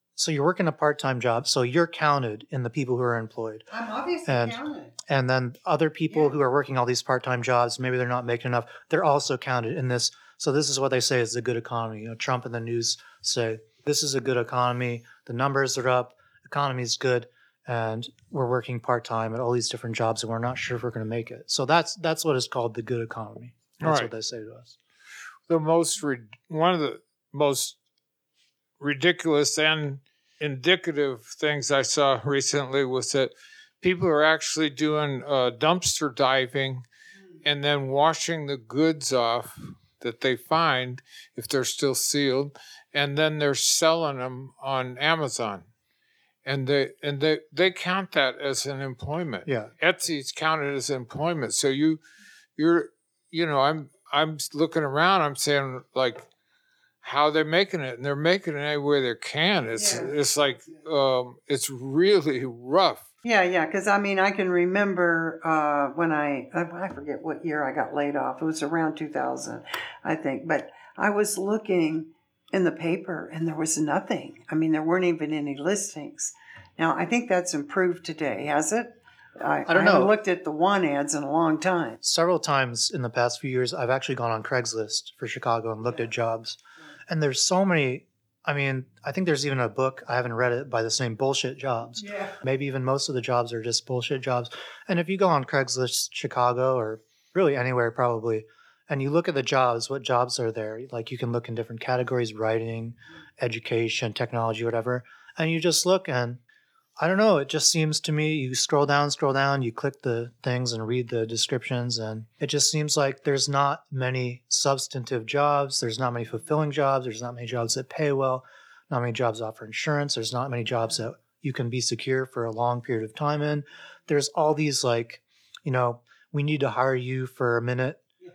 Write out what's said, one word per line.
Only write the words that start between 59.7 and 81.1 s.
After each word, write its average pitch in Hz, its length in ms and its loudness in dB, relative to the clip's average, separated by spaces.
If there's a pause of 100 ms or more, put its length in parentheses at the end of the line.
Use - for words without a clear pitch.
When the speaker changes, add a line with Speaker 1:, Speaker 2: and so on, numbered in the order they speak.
Speaker 2:
Yeah. 123 120 -6
Speaker 3:
it's 143 300 0
like, 139 240 2 (240)
Speaker 2:
Yeah. 160 60 -6 (280)
Speaker 3:
um, 123 180 -8 (100)
it's 139 220 0
really 139 760 2
rough. 127 580 2 (200)
Speaker 2:
Yeah, 220 180 4
yeah, 180 240 2
'cause, 190 220 -2
I 202 100 6
mean, 202 220 0
I 196 100 4
can 196 220 -2
remember, 175 920 2
uh, 147 520 2
when 165 160 0
I, 147 420 -2
I, 170 320 -6
I 180 80 -6
forget 143 300 -8
what 156 200 -6
year 151 200 -2
I 135 100 -2
got 147 220 -2
laid 143 200 0
off. 131 240 -2
It 165 60 -2
was 156 160 -2
around 156 360 0
two 151 120 -6
thousand, 131 540 -6 (400)
I - 120 -2
think. 143 320 -6
But 156 220 0 (260)
I 208 140 2
was 208 260 0
looking 185 720 0 (480)
in 190 120 4
the 160 60 4
paper, 165 640 -4
and 165 140 -2
there 156 80 -2
was 156 240 -2
nothing. 160 720 -2
I - 20 -6
mean, 160 200 2
there 156 100 0
weren't 180 220 2
even 156 280 0
any 147 240 -4
listings. 165 760 -4 (440)
Now, 151 180 2
I 170 120 0
think 240 200 0
that's 180 280 0
improved 175 500 0
today, 139 400 -4
has 151 260 0
it? 240 220 -2 (500)
I, 147 180 0
Speaker 1:
I - 120 0
don't 180 40 8
Speaker 2:
I 196 80 6
haven't 190 160 8
Speaker 1:
know. 190 60 4
Speaker 2:
looked 208 200 4
at 180 160 0
the 156 80 -4
want 180 340 2
ads 143 300 0